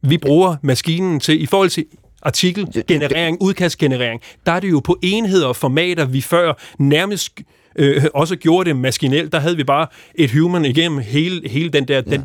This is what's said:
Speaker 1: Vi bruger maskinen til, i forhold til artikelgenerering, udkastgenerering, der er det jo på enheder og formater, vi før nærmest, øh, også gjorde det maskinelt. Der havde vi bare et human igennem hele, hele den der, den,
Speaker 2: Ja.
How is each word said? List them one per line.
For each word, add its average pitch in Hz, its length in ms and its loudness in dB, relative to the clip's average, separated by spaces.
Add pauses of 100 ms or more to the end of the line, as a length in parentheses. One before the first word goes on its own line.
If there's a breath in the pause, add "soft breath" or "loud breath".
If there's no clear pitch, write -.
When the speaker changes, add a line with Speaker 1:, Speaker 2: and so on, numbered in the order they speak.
Speaker 1:
Vi 160 100 4
bruger 165 460 2
maskinen 160 560 0
til, 156 220 2
i 151 40 -2
forhold 196 240 2
til - 160 -4 (360)
artikelgenerering, 165 1200 -2
udkastgenerering, 131 800 -2 (240 loud breath)
der 170 60 0
er 175 80 0
det 190 120 -2
jo 151 80 4
på 175 220 0
enheder 190 460 0
og 123 80 -2
formater, 160 500 0
vi 131 160 -2
før 170 320 0 (260 loud breath)
nærmest, 160 520 0 (480 soft breath)
øh, 143 240 4 (100)
også 160 220 0
gjorde 175 340 2
det 143 80 0
maskinelt. 135 540 -2
Der 165 80 0
havde 165 180 0
vi 147 60 -2
bare 143 240 0 (280 loud breath)
et 143 160 2
human 165 340 2
igennem 147 340 0
hele, 151 500 -2
hele 151 200 -2
den 143 180 0
der, 135 140 0
den, 120 120 -6
Speaker 2:
Ja. 139 120 -2